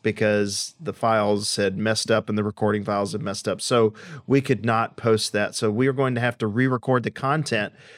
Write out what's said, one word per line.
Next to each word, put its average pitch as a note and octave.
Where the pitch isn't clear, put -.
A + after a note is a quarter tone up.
because G#2
the G#2+
files G#2
had G2
messed A2
up A2
and G#2+
the G#2+
recording G#2
files G2+
had G#2
messed -
up. F#2+
So A2+
we C3+
could A#2
not A2+
post A2
that. G#2
So A2
we A#2+
are C3+
going B2+
to A#2+
have A#2+
to A2+
re-record B2+
the G#2+
content. C3+